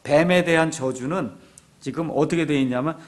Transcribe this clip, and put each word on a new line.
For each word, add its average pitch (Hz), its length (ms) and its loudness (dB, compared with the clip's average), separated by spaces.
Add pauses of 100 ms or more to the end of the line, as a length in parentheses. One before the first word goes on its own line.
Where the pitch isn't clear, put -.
뱀에 175 440 4
대한 165 260 2
저주는 131 800 -6 (280)
지금 151 340 -8
어떻게 156 320 0
되어 147 140 0
있냐면 131 360 -2 (120)